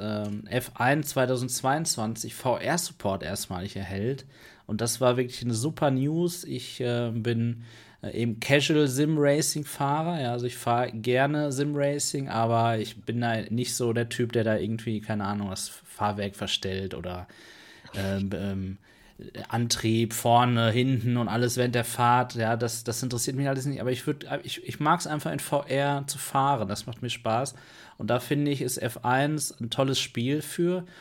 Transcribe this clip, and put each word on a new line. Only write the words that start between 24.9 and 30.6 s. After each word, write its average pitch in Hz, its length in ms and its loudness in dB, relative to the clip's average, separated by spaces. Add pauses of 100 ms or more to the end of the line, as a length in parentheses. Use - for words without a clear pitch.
einfach 151 260 -4
in 139 60 -2
V 143 240 0
R 139 440 0
zu - 120 -6
fahren, 135 500 2
das - 180 -6
macht - 160 -10
mir 123 80 -4
Spaß 120 440 -2 (440)
und 104 100 -6
da 120 120 4
finde 147 300 0
ich, 139 120 0
ist - 160 -2
F - 260 -4
eins 143 560 2
ein 117 100 -4
tolles 135 300 2
Spiel 139 420 -2
für 175 420 0 (160)